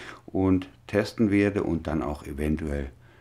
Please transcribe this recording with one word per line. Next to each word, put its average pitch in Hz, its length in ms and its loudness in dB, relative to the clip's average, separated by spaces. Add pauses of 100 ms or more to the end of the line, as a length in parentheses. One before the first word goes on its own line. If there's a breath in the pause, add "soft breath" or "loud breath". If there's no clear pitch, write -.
(260 loud breath)
und 95 440 2 (180)
testen 110 440 2
werde 101 320 2
und 82 240 -2
dann 78 140 -2
auch 73 220 -6
eventuell 73 680 -2 (300 soft breath)